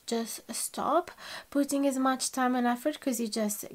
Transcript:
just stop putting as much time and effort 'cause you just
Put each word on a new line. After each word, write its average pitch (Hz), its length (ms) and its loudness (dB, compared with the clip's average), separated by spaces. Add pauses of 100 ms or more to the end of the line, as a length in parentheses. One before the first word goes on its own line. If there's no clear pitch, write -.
just 226 420 -4
stop - 640 0 (380)
putting 285 360 2
as 262 140 2
much 262 320 2
time 254 240 2
and 247 100 2
effort 240 360 0
'cause 233 180 0
you 233 80 -2
just 208 480 -2